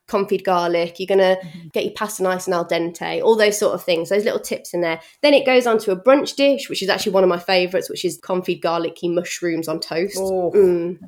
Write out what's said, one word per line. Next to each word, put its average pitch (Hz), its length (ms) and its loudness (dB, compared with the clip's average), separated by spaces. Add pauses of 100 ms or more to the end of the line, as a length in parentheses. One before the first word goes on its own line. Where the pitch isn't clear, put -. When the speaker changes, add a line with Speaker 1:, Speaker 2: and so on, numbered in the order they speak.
Speaker 1:
confit 196 380 -2
garlic. 170 560 0
You're 190 60 -8
gonna 185 360 4
Speaker 2:
Mm-hmm. 170 300 -16
Speaker 1:
get 208 120 -2
your 208 100 -6
pasta 208 280 -8
nice 185 240 -2
and 190 60 -2
al 175 140 -2
dente, 170 560 -4
all 220 140 4
those 208 220 2
sort 190 160 2
of 185 80 -6
things, 165 280 -2
those 208 140 2
little - 140 -2
tips - 360 -8
in 175 80 -2
there. 165 180 -2 (220)
Then 285 100 6
it 269 140 6
goes 254 200 4
on 226 120 2
to 208 140 -2
a 185 40 0
brunch 277 400 2
dish, 277 320 2
which - 140 -8
is 190 80 0
actually 196 220 0
one 190 120 4
of 185 60 4
my 175 80 0
favourites, 180 500 0
which - 160 -6
is 160 160 -6
confit 180 400 -4
garlicky 170 480 -4
mushrooms 170 580 -4
on 160 140 -6
toast. 190 400 -6
Speaker 2:
Oh, 185 340 -2
Speaker 1:
Mm. 180 540 2